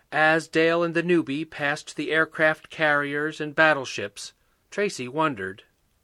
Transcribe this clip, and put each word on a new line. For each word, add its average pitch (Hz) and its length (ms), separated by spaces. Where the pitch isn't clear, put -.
As 156 360
Dale 165 360
and 170 100
the 165 100
newbie 160 460
passed 147 460
the 147 160
aircraft 156 580
carriers 147 720
and 151 140
battleships, 139 800
Tracy 196 380
wondered. 123 560